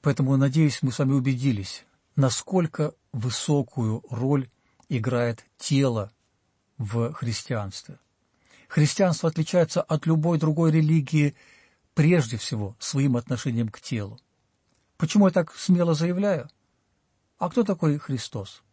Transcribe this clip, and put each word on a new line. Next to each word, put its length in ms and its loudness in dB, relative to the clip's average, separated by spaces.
Поэтому, 360 2
надеюсь, 440 2
мы 100 0
с 80 -10
вами 140 2
убедились, 720 -2
насколько 760 0
высокую 960 -2
роль 400 -2
играет 560 -2
тело 540 0
в 360 -4
христианстве. 880 -8
Христианство 600 2
отличается 520 0
от 240 -2
любой 340 2
другой 320 2
религии 640 2
прежде 440 2
всего 420 -6
своим 380 0
отношением 520 -4
к 100 -16
телу. 400 -8
Почему 300 4
я 40 4
так 240 -2
смело 380 2
заявляю? 560 -2
А 120 -4
кто 140 0
такой 340 0
Христос? 640 -8